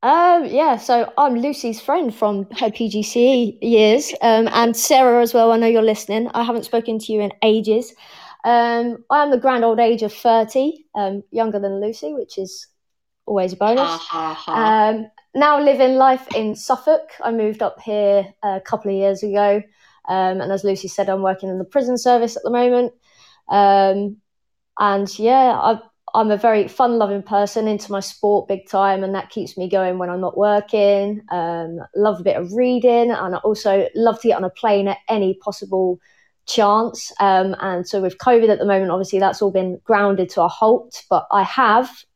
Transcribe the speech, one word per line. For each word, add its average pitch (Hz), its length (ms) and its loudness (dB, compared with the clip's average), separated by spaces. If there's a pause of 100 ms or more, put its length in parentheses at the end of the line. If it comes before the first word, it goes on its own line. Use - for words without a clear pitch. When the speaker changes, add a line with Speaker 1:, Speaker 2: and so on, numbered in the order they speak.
Speaker 1:
Um, 339 440 4
yeah, 269 320 2
so 240 400 0
I'm 269 180 2
Lucy's 240 440 -4
friend 277 360 -2
from 202 320 -2 (100)
her 226 140 -2
P 226 180 -4
G 208 140 -4
C 240 580 2
E 240 60 -4
years, 226 440 4 (100)
um, 226 320 4
and 233 220 2
Sarah 247 460 4
as 233 140 0
well. 226 160 6
I 226 60 2
know 226 100 2
you're 226 160 2
listening. 220 500 -2
I 233 80 -2
haven't 233 240 -4
spoken 233 340 -4
to 220 140 -8
you 214 80 0
in 202 100 -4 (120)
ages. 220 500 0 (500)
Um, 233 680 0
I 294 120 4
am 294 60 0
the 269 80 2
grand 247 260 0
old 226 160 2
age 226 220 2
of 214 120 -6
thirty, 233 720 0 (100)
um, 202 260 -4 (100)
younger 220 280 -2
than 196 200 -4
Lucy, 226 340 -8
which 262 260 -10
is - 280 -12 (600)
always 185 260 -2
a 180 40 -16
bonus. 226 260 0
Speaker 2:
Ha, 330 140 -4
ha, 160 360 -8
ha. 220 560 0
Speaker 1:
Um, 220 220 -6 (240)
now 294 260 4
living 262 340 4
life 262 380 4
in 214 220 -4
Suffolk. 311 560 -2 (120)
I 233 80 -4
moved 214 300 -4
up - 200 -6
here 202 600 0
a 196 200 -4
couple 208 280 -6
of 196 80 -2
years 196 240 0
ago. 202 400 0 (440)
Um, 185 360 -2
and 180 100 -6
as 196 140 -4
Lucy 196 240 -4
said, 196 180 -4
I'm 190 140 -2
working 190 260 -2
in 185 120 -6
the 190 40 -6
prison 247 340 -2
service 233 380 0
at - 80 -12
the - 60 -4
moment. 247 420 0 (560)
Um, 196 680 2 (600)
and 202 300 0 (100)
yeah, 247 400 4
I, 220 220 0 (340)
I'm 220 160 0
a 208 60 2
very 214 320 2
fun-loving 214 560 0
person, 214 460 -2
into 208 200 -6
my 196 120 -6
sport 202 480 -2
big 190 180 -6
time, 196 380 0
and 196 100 -6
that - 140 -8
keeps - 280 -10
me 185 120 -8
going 185 300 -2
when 180 100 -6
I'm 180 100 -8
not 185 180 -6
working. 208 840 0 (100)
Um, 170 480 -6 (160)
love 202 240 0
a 175 40 -14
bit 190 120 0
of 175 160 -6
reading, 240 600 2
and 185 220 -6
I 175 60 -6
also 202 560 0
love 220 260 0
to 240 60 -2
get 214 80 2
on - 80 -4
a 185 60 -4
plane 202 400 -2
at - 80 -6 (100)
any 196 280 -2
possible 190 640 -4 (460)
chance. 220 760 0
Um, 190 400 2
and 180 260 -6
so 202 140 -4
with 180 160 -4
covid 233 320 4
at 208 100 2
the - 60 -2
moment, 190 260 0
obviously 185 280 -2
that's 190 220 0
all 202 100 0
been 185 340 -4
grounded 202 460 0
to 185 100 -2
a 175 80 2
halt, - 600 0
but - 220 0
I 202 120 2
have 247 460 2 (260)